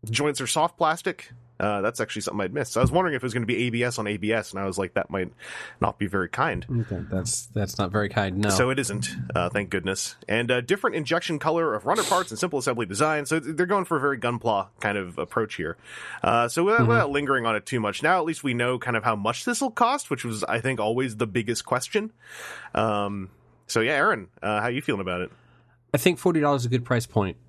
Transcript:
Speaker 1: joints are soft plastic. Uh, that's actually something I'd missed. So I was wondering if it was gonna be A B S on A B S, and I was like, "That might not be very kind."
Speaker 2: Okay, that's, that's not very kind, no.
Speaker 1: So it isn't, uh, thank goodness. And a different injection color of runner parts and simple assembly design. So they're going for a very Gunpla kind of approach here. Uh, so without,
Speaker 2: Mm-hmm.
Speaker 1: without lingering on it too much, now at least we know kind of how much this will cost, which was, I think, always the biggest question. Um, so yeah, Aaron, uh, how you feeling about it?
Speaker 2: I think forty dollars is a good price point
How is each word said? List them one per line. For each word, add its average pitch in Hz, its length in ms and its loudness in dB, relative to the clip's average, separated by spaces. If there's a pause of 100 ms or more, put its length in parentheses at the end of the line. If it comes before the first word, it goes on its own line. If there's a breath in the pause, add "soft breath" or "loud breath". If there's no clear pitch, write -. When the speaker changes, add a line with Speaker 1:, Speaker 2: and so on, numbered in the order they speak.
(100)
Speaker 1:
joints 139 300 0
are 127 60 -4
soft 165 300 2
plastic. - 540 0 (280)
Uh, 101 240 0
that's 117 180 0
actually 107 220 -2
something - 180 -4
I'd 95 140 -2
missed. - 180 -4
So 117 80 2
I 131 40 2
was 120 60 -2
wondering 170 240 2
if 120 80 -4
it 127 40 -4
was 113 80 -4
gonna 120 100 -2
be 117 220 0
A 123 40 0
B 117 140 0
S 123 140 -2
on 107 80 -4
A 104 100 -2
B 104 160 0
S, 107 200 -2
and 98 60 -6
I 98 60 -4
was 95 140 -2
like, 95 160 -4
"That - 160 -2
might 92 200 -2 (480 loud breath)
not - 200 0
be 104 80 -2
very 92 240 0
kind." 120 340 -2 (260)
Speaker 2:
Okay, 87 200 -6
that's, - 380 -4
that's 101 280 -2
not 95 160 0
very 104 160 0
kind, 98 300 0
no. 104 100 2
Speaker 1:
So 123 220 4
it 135 80 0
isn't, 107 320 -2 (240)
uh, 87 160 2
thank 101 180 -2
goodness. 95 480 -2 (100)
And 117 240 0
a 123 120 2
different 175 340 0
injection 160 420 -2
color 160 360 0
of 104 100 -4
runner 202 180 2
parts 180 280 2
and 113 80 -8
simple 165 200 0
assembly 123 280 0
design. 147 400 0
So 156 120 0
they're 156 280 0
going 190 180 2
for 165 140 0
a - 20 2
very 135 180 0
Gunpla 110 500 0 (120)
kind 104 160 0
of 90 220 -4
approach - 380 -2
here. 82 200 -4 (460 loud breath)
Uh, 117 260 4
so 170 160 2
without, 220 160 4
Speaker 2:
Mm-hmm. - 80 6
Speaker 1:
without 220 220 4
lingering 139 340 2
on 113 120 2
it 101 100 -4
too 131 120 0
much, 104 240 0
now 170 140 6
at 165 80 2
least 160 180 -4
we 131 120 0
know 120 240 0
kind 120 180 -2
of 107 80 0
how 117 100 4
much 107 300 -2
this 247 160 0
will 262 100 0
cost, 247 380 2
which 131 160 -4
was, 110 200 -4
I 113 160 0
think, 127 200 -2
always 113 380 0
the 120 80 2
biggest 110 400 -2
question. 202 440 0 (640 loud breath)
Um, 101 540 0 (380)
so - 140 0
yeah, 120 160 2
Aaron, 143 320 2 (140)
uh, 104 200 0
how 120 60 0
you 123 120 -2
feeling 104 220 -2
about 90 180 -2
it? 90 100 -4 (600 soft breath)
Speaker 2:
I 135 60 4
think 180 200 4
forty 165 220 2
dollars 143 220 4
is 120 60 -2
a - 20 0
good 123 160 0
price 120 180 2
point 95 320 0 (120)